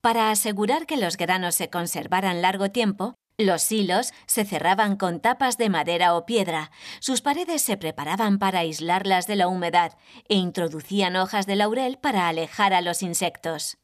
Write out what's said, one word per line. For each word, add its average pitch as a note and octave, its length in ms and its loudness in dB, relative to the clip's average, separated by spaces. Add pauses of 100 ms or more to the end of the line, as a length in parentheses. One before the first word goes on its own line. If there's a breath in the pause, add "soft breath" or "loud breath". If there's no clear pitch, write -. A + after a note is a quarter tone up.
Para A3+ 300 2
asegurar G#3+ 540 0
que D4+ 120 -4
los F3 200 -2
granos F3 380 0
se E3+ 140 -4
conservaran F3 720 -2
largo G3 300 0
tiempo, G#3 440 -2 (220)
los F#3 260 2
silos G#3 500 0 (140)
se G#3+ 180 0
cerraban G3 500 2
con F3 240 -2
tapas B3 380 0
de A3+ 120 2
madera E3+ 460 2
o E3 100 -2
piedra, F3 460 -2 (280 loud breath)
sus B3 220 -2
paredes D#4+ 420 -2
se G#3 140 -2
preparaban F3+ 600 -2
para F#3+ 220 0
aislarlas F3 680 0
de G#3 120 -2
la F3+ 100 4
humedad F3 500 0 (320 loud breath)
e G#3 60 4
introducían F3+ 800 -2
hojas F#3+ 320 0
de G3 80 0
laurel B3 420 0
para G3 300 0
alejar E3 460 2
a F3+ 80 4
los F3 200 -2
insectos. E3 840 -4